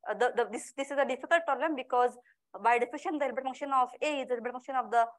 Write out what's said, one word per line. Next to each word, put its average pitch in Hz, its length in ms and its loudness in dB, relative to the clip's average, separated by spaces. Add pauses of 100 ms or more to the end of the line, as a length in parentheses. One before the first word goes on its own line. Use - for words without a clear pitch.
(180)
the, 247 160 4
the, 233 160 2
this, 226 260 -10
this 269 140 -4
is 277 80 -2
a 269 80 4
difficult 311 400 2
problem 285 300 0
because 247 340 2 (540)
by 240 140 6
definition, 294 400 -2
the 277 80 0
Hilbert 254 180 -4
function 269 280 -6
of 254 160 4 (140)
A 294 200 0
is 233 60 -8
the 247 60 0
Hilbert 233 180 -6
function 254 220 -10
of 233 160 0
the 233 140 4 (140)